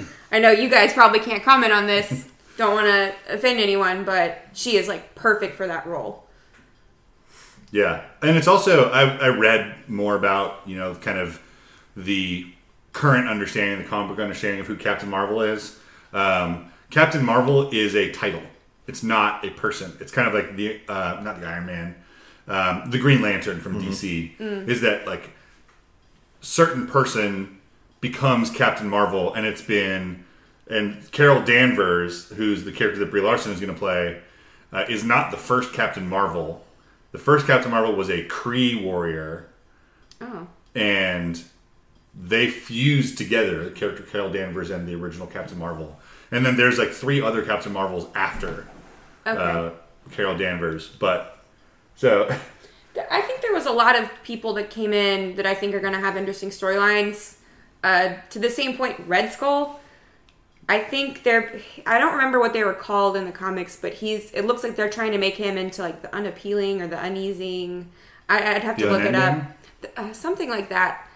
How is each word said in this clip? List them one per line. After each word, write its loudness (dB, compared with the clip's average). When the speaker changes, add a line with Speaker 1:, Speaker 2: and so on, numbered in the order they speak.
Speaker 1:
<laughs> -20
Speaker 2:
I 4
know 10
you 4
guys 6
probably 8
can't -4
comment 6
on 4
this. 0
Don't 2
wanna 4
offend 0
anyone, 2
but 0
she 0
is, 0
like, -8
perfect 0
for -4
that -6
role. -8
Speaker 3:
Yeah. 2
And 6
it's 4
also, 8
I, 6
I 2
read 4
more 0
about, 0
you -10
know, -6
kind -6
of -6
the -4
current 4
understanding, -2
the -12
comic -4
book -6
understanding -4
of -10
who -6
Captain -4
Marvel -2
is. -4
Um, 0
Captain 2
Marvel 4
is 0
a 2
title. -6
It's -12
not 0
a -8
person. -8
It's -14
kind 2
of 0
like -2
the, -6
uh, -4
not -10
the -10
Iron -8
Man, -10
um, -2
the 0
Green 6
Lantern -2
from -8
Speaker 1:
Mm-hmm. -6
Speaker 3:
D -4
C, -6
Speaker 2:
Mm. -8
Speaker 3:
is 0
that, 0
like, -10
certain 2
person -2
becomes 0
Captain 0
Marvel, 2
and -4
it's -4
been, -2
and -4
Carol 6
Danvers, 2
who's -2
the -8
character -2
that 0
Brie 0
Larson 0
is -8
gonna -6
play, -2
uh, -2
is -4
not 2
the -8
first -2
Captain -4
Marvel. -2
The -12
first 4
Captain 4
Marvel 2
was -2
a -2
Kree -2
warrior. -4
Speaker 2:
Oh. -14
Speaker 3:
And -2
they 0
fused 0
together, 0
the -8
character -8
Carol -6
Danvers -6
and -8
the -8
original -10
Captain -12
Marvel. -10
And 2
then 2
there's, 6
like, 2
three -2
other -2
Captain -4
Marvels -4
after, -6
Speaker 2:
Okay. -2
Speaker 3:
uh, -2
Carol -2
Danvers. -4
But, -2
so 4
<laughs> -12
Speaker 2:
Th-, -6
I 2
think -6
there -2
was -2
a 0
lot 4
of -2
people -6
that -4
came -4
in 0
that -2
I 0
think -4
are -4
gonna -2
have -2
interesting -6
storylines. 0
Uh, 4
to -12
the 0
same -2
point, -4
Red 0
Skull, 0
I 2
think -6
they're, 2
I 2
don't 2
remember 2
what 2
they 0
were 0
called 0
in -4
the -8
comics, -8
but -8
he's, -8
it -2
looks 0
like -6
they're 0
trying -4
to 0
make 0
him -4
into, -6
like, -8
the -12
unappealing -4
or -6
the -8
uneasing. -6
I, 2
I'd -2
have -4
to 2
Speaker 3:
The 2
Speaker 2:
look 4
it 2
up. 4
Speaker 3:
unending? -2
Speaker 2:
Th-, -18
uh, -10
something -4
like -6
that. -2